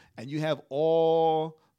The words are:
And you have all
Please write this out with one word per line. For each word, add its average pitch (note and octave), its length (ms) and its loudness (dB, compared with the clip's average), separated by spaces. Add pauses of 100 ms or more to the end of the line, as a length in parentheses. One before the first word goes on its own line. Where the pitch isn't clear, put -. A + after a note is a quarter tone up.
(160)
And B2 140 -14
you D3+ 100 -4
have D#3 280 -2
all D#3+ 880 0 (200)